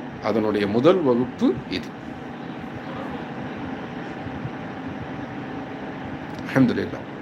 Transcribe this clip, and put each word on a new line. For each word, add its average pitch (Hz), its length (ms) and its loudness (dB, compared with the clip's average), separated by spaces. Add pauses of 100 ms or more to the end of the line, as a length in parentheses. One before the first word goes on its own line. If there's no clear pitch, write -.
(220)
அதனுடைய 107 440 4
முதல் 131 360 8
வகுப்பு 127 500 4 (240)
இது. 80 120 -4 (4000)
அல்ஹம்துலில்லாஹ். 107 600 4 (160)